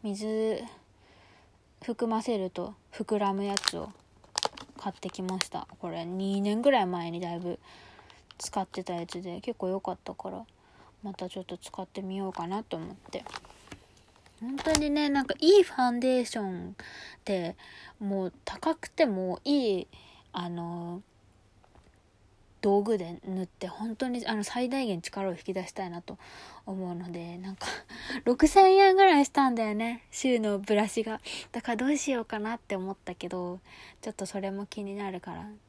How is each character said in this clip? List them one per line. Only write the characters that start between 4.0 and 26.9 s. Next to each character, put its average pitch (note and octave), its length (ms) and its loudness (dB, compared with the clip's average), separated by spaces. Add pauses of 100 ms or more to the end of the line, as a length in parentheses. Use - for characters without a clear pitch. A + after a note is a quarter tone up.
買 G3 140 -6
っ - 40 -16
て - 140 -10
き - 120 -10
ま F#3 180 -4
し - 80 -4
た。 - 200 -8 (120)
こ F3 100 -8
れ E3+ 140 -6
二 G3 380 -2
年 G#3 200 -2
ぐ C#4 100 6
ら A#3+ 100 4
い F#3 60 2
前 F3 220 -4
に E3+ 120 -8
だ E3+ 120 -6
い E3+ 60 -6
ぶ F3 180 -6 (800)
使 - 240 -6
っ F#3 60 -4
て - 160 -8
た F3+ 120 -6
や E3+ 120 -6
つ F3 140 -10
で、 F3+ 180 -10
結 - 180 -8
構 F#3 120 -4
良 F#3+ 100 -2
か F#3 140 -6
っ - 100 -10
た - 100 -12
か - 160 -10
ら、 A3+ 160 -10 (580)
ま G3 100 -8
た F#3 160 -8
ち - 80 -10
ょ F#3+ 40 -8
っ F#3 40 -12
と - 120 -10
使 - 240 -14
っ F#3 40 -8
て - 160 -12
み F#3+ 160 -6
よ F#3+ 120 -4
う F3+ 40 -10
か E3+ 140 -6
な G3+ 160 -4
と - 140 -8
思 D#3+ 160 -10
っ - 20 -16 (160)
て。 - 120 -10 (1160)
本 B3+ 160 -8
当 D#4+ 160 -2
に D4+ 160 6
ね、 D4 200 2
な C#4 140 2
ん - 20 0
か - 140 -2
い F#4+ 220 8
い - 20 6
フ - 100 -2
ァ B3 180 2
ン A#3+ 80 -2
デ B3+ 220 2
ー A#3 40 -2
シ - 120 -8
ョ G#3+ 60 -4
ン F3+ 280 -6
っ - 20 -16 (500)
て、 F3 320 -2 (440)
も G3 260 -2
う F3+ 80 -6 (120)
高 - 300 -2
く - 140 -14
て - 160 4
も F#3 380 -2
い B3 360 2
い、 - 80 -8 (440)
あ F3 160 -6
の、 E3+ 540 -8 (1600)
道 G3+ 200 6
具 G#3+ 160 2
で E3+ 280 -6
塗 F#3 180 -2
っ - 40 -4
て、 - 200 -10
本 A3 280 -8
当 B3+ 120 -4
に B3 200 -4
あ A3 80 0
の、 G#3 80 -2
最 B3 260 -2
大 C4 160 0
限 F3+ 160 -2
力 G3 280 -4
を - 20 -2
引 E3+ 60 -6
き - 160 -8
出 F#3 120 -4
し - 60 -14
た F#3+ 140 -8
い F3 40 -8
な F3 120 -10
と - 160 -14 (480)
思 F#3+ 260 -6